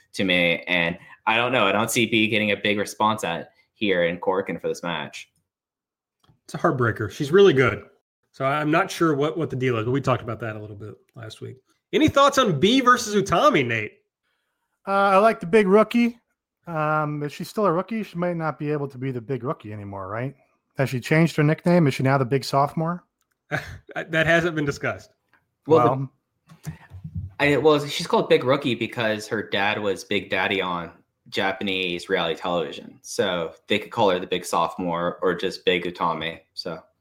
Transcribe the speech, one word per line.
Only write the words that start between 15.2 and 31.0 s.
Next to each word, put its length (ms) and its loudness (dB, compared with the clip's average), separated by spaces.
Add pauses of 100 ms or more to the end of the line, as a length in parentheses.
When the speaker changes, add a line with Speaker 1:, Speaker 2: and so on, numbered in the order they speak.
Speaker 3:
the 60 -10
big 220 4
rookie. 520 4 (460)
Um, 560 -2
if 120 -6
she's 140 -10
still 200 0
a 40 4
rookie, 300 -2
she 160 -10
might 200 -2
not 200 -4
be 140 -4
able 160 -2
to 100 -12
be 140 -6
the 100 -6
big 220 -6
rookie 280 -6
anymore, 360 -10
right? 280 -6 (420)
Has 120 2
she 100 -4
changed 360 2
her 80 2
nickname? 420 4
Is 80 2
she 80 -4
now 160 4
the 80 2
big 180 0
sophomore? 600 -2 (480)
Speaker 2:
<laughs> 80 -4 (360)
That 300 -2
hasn't 300 2
been 100 -2
discussed. 460 -6 (560)
Speaker 1:
Well, 180 6
Speaker 3:
Well, 240 0 (540)
Speaker 1:
the, 80 -10 (680)
I, 180 4
well, 280 4
she's 220 -6
called 220 0
Big 140 4
Rookie 300 0
because 540 -4
her 160 -4
dad 360 -2
was 240 -4
Big 280 -4
Daddy 300 0
on 300 -4 (380)